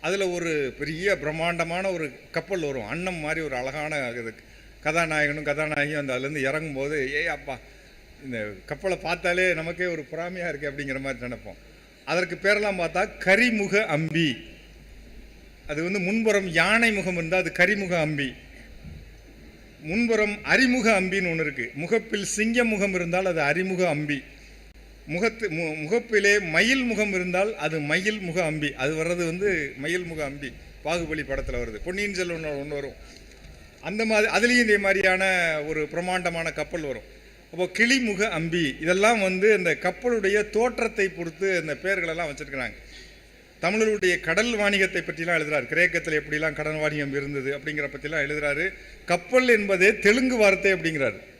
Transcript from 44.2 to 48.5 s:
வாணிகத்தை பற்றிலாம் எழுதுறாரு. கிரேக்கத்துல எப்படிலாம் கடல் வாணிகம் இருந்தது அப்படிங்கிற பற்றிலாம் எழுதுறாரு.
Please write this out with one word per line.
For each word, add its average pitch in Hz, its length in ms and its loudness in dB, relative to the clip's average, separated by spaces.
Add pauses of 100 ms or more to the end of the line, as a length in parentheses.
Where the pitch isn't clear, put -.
வாணிகத்தை 190 440 2
பற்றிலாம் 165 360 -2
எழுதுறாரு. 151 300 0
கிரேக்கத்துல 165 520 2
எப்படிலாம் 151 340 -2
கடல் 156 220 -4
வாணிகம் 151 360 -2
இருந்தது 139 400 -4
அப்படிங்கிற 143 360 -4
பற்றிலாம் 143 360 -4
எழுதுறாரு. 147 400 -2 (420)